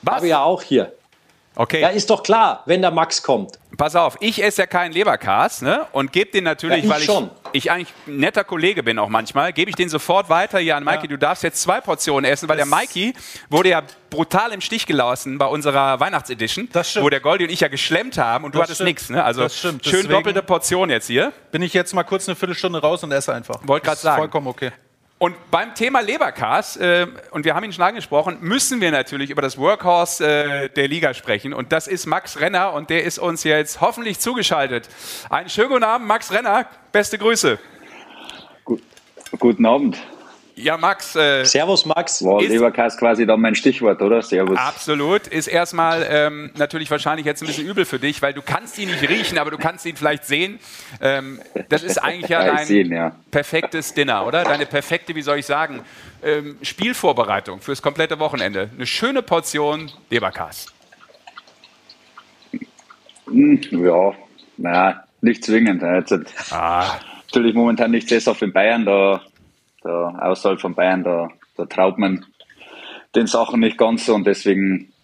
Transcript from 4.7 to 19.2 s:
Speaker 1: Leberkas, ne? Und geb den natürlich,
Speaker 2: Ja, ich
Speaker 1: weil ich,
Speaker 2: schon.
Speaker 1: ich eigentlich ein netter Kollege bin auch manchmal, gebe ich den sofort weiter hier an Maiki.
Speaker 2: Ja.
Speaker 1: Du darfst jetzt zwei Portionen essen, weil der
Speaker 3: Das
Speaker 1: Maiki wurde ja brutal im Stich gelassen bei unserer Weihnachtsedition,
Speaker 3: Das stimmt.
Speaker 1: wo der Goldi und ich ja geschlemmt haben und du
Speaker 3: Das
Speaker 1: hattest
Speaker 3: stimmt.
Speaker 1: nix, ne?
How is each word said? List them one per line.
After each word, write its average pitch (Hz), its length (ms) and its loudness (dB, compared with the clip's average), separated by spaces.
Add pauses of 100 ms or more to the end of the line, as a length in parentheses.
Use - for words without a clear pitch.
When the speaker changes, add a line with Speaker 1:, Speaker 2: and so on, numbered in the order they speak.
Speaker 1:
Leberkas, 156 680 2
ne? 208 320 0
Und 135 180 0
geb 185 220 0
den 190 120 0
natürlich, 156 340 0
Speaker 2:
Ja, 156 60 -2
ich 214 60 4
Speaker 1:
weil 151 100 2
ich, 151 60 0
Speaker 2:
schon. 180 240 2 (220)
Speaker 1:
ich - 180 0
eigentlich 175 220 -2 (140)
ein 143 100 -10
netter 180 260 2
Kollege 175 400 0
bin 113 160 0
auch 104 120 0
manchmal, 127 420 0
gebe 175 160 0
ich 170 80 -8
den 180 140 -2
sofort 175 400 0
weiter 185 300 2
hier 160 160 0
an 143 80 -6
Maiki. 170 200 -2
Speaker 2:
Ja. 147 60 -10
Speaker 1:
Du 143 80 -6
darfst 147 240 0
jetzt 165 180 -4
zwei 196 220 2
Portionen 143 480 0
essen, 143 180 -2
weil 156 80 4
der 147 80 2
Speaker 3:
Das 143 60 -2
Speaker 1:
Maiki 220 420 0 (380)
wurde 180 180 4
ja 165 140 4 (260)
brutal 190 440 0
im 190 100 -8
Stich - 240 -6
gelassen 131 500 0
bei 143 100 2
unserer 139 540 2
Weihnachtsedition, 139 720 -4
Speaker 3:
Das 170 180 0
stimmt. 151 140 0
Speaker 1:
wo 143 60 6
der 139 100 0
Goldi 175 240 2
und 160 60 -4
ich 180 100 -4
ja 160 80 4
geschlemmt 180 480 -2
haben 120 300 0
und 143 80 -12
du 156 40 0
Speaker 3:
Das 170 100 2
Speaker 1:
hattest 165 100 -8
Speaker 3:
stimmt. 185 100 0
Speaker 1:
nix, - 220 -6
ne? - 120 0